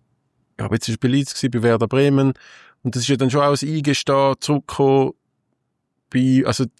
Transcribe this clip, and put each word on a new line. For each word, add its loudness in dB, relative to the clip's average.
ja, -6
aber -4
jetzt -4
ist -4
bei 0
Leeds -2
gewesen, -4
bei -4
Werder 2
Bremen. 2
Und -4
das -4
ist -2
ja 2
dann 0
schon 0
auch 2
ein -6
Eingestehen, 0
zurückkommen 0
bei, 2
also -2